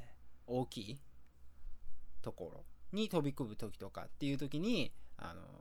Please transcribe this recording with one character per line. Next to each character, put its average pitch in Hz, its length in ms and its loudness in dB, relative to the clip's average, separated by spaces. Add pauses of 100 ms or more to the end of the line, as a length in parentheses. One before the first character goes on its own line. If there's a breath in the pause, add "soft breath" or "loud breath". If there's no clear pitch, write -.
(460)
ー、 120 60 -2
大 123 140 4
き - 160 -6
い 110 180 -6 (1200)
と 110 100 2
こ 82 200 -4
ろ - 120 -8 (280)
に 208 160 4
飛 170 140 6
び 143 100 4
込 135 120 0
む 107 120 -4
時 104 220 -2
と 98 120 -6
か - 120 -6
っ 85 60 -6 (100)
て 143 80 2
い 139 80 4
う 139 40 2
時 147 220 2
に、 196 320 6 (240 soft breath)
あ 170 180 -6
の、 175 60 -8 (200)